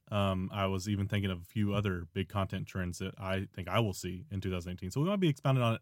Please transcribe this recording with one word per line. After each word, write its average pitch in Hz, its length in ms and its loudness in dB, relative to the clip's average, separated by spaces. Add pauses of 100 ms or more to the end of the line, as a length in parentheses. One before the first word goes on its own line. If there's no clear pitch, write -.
(100)
Um, 95 420 2
I 101 140 0
was 95 220 0
even 101 180 2
thinking 101 240 2
of 90 100 -4
a 87 40 -12
few 101 280 0
other 95 400 0
big 98 160 -2
content 95 380 -2
trends 90 320 -4
that 95 200 -6
I 95 360 -2
think 87 140 -8
I 95 100 4
will 107 160 2
see 90 380 -6
in 98 80 -2
two 95 100 -2
thousand 90 220 -4
eighteen. 92 180 -6
So 135 100 -2
we 160 80 2
might 202 120 0
be 180 80 4
expounding 135 340 2
on 117 120 4
it - 80 -6